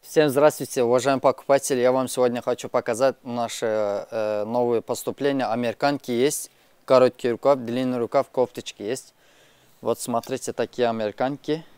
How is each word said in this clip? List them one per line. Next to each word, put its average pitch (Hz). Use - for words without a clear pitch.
Всем 151
здравствуйте, 139
уважаемые 123
покупатели. 139
Я 123
вам 131
сегодня 123
хочу 120
показать 123
наше, 110
э, 107
новое 120
поступление. 131
Американки 123
есть, 127
короткий 127
рукав, 135
длинный 127
рукав, 123
кофточки -
есть. 113
Вот 117
смотрите, 120
такие 120
американки. 131